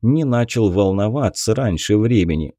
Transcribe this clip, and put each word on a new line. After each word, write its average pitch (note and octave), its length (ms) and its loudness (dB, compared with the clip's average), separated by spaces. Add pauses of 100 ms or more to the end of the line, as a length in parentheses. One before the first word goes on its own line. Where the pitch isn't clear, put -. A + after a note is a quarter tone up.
не D3 220 2
начал A#2+ 460 0
волноваться G2+ 840 0
раньше G#2 420 -2
времени. F2 640 0